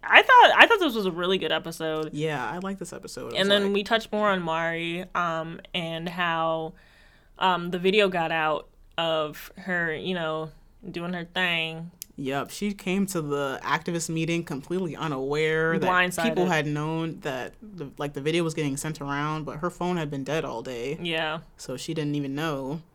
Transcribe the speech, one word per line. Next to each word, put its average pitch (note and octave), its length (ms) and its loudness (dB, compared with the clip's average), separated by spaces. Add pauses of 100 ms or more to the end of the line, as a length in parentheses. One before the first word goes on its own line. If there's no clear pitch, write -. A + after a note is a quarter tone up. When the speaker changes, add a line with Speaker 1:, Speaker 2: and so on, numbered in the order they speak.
Speaker 1:
I A3+ 180 10
thought, A#4 340 10
I A3+ 120 12
thought A4 120 4
this D4+ 160 2
was G#3 120 0
a F#3 40 2
really F3+ 280 0
good D#3+ 140 -2
episode. D#3+ 600 -4
Speaker 2:
Yeah, D3 340 -2
I D#3 120 -6
like F#3+ 200 -6
this F3 140 -10
episode. - 400 -12
I - 60 -4
Speaker 1:
And F#3+ 60 4
Speaker 2:
was G3+ 40 2
Speaker 1:
then G3+ 200 4
Speaker 2:
like G3+ 40 2
Speaker 1:
we G3+ 120 2
touched A3 280 0
more G#3+ 160 2
on F#3+ 140 2
Mari, E3 720 -2
um, E3 460 -2 (120)
and E3 340 -4
how, E3 680 0 (640)
um, F3 320 2
the F3+ 80 -2
video F#3+ 320 4
got E3 220 0
out D#3 360 0 (300)
of D#3+ 580 -2
her, F3 400 -2
you F3+ 160 -4
know, D#3+ 380 -4 (400)
doing E3+ 240 -6
her E3+ 100 -6
thing. E3+ 680 -2 (260)
Speaker 2:
Yep, C3+ 340 -2
she G3+ 240 -4
came G3 320 0
to E3+ 160 -2
the C#3+ 400 -2
activist D#3+ 480 -2
meeting E3 340 0
completely E3+ 500 -4
unaware D#3 840 0
that F#3 100 2
Speaker 1:
Blindsided. F3+ 360 2
Speaker 2:
people E3+ 220 2
had D#3 200 2
known D#3 540 -2
that, C3 420 -6
the, F3+ 340 -14
like, D3 160 -6
the C#3+ 80 -8
video D#3+ 240 0
was D#3+ 80 -2
getting C#3+ 240 -2
sent D#3 240 -6
around, D3 460 -4
but D3 140 -8
her F3 100 -2
phone F3+ 260 -2
had D3+ 140 -2
been C#3 140 -6
dead C#3 200 -2
all B2+ 160 -6
day. B2+ 400 -6
Speaker 1:
Yeah. D#3+ 380 -2 (180)
Speaker 2:
So E3 220 -10
she - 160 -8
didn't D3 220 -2
even C#3 180 -4
know. D3 480 -4 (120)